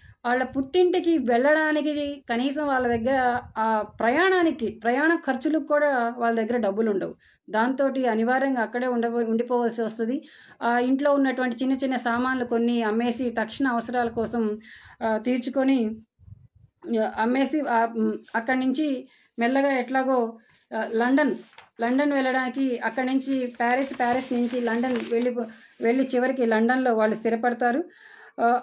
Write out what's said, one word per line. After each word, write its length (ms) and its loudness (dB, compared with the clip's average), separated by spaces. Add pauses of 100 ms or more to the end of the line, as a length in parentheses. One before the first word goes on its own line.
(260)
వాళ్ళ 180 2
పుట్టింటికి 760 2
వెళ్ళడానికి 1120 2
కనీసం 380 -2
వాళ్ళ 200 0
దగ్గర 540 0 (160)
ఆ 240 0 (180)
ప్రయాణానికి, 840 2
ప్రయాణ 320 2
ఖర్చులకు 480 -2
కూడా 540 2
వాళ్ళ 240 2
దగ్గర 160 -2
డబ్బులు 340 0
ఉండవు. 240 -4 (340)
దాంతోటి 560 0
అనివార్యంగా 560 0
అక్కడే 260 -2
ఉండ-, 200 0
ఉండిపోవాల్సి 760 -2
వస్తది. 460 -4 (340)
ఆ 180 0
ఇంట్లో 340 2
ఉన్నటువంటి 420 0
చిన్న 200 0
చిన్న 220 -2
సామాన్లు 480 -2
కొన్ని 380 0
అమ్మేసి 580 -2
తక్షణ 260 -2
అవసరాల 420 -2
కోసం, 500 -2 (440)
ఆ, 140 0
తీర్చుకొని, 840 0 (1000)
ఆ, 180 0
అమ్మేసి, 440 0
ఆ, 240 0
ఉమ్, 280 -2 (220)
అక్కడి 240 0
నుంచి 480 -2 (320)
మెల్లగా 320 2
ఎట్లాగో, 640 0 (380)
ఆ, 200 -4
లండన్, 400 2 (460)
లండన్ 320 2
వెళ్ళడానికి 640 0
అక్కడి 300 -2
నుంచి 520 -2
ప్యారిస్, 400 0
ప్యారిస్ 340 0
నుంచి 280 0
లండన్ 360 0 (140)
వెళ్ళిపో-, 360 0 (340)
వెళ్ళి 340 2
చివరికి 300 2
లండన్లో 500 2
వాళ్ళు 200 2
స్థిరపడతారు. 680 0 (580)
ఆ, 220 2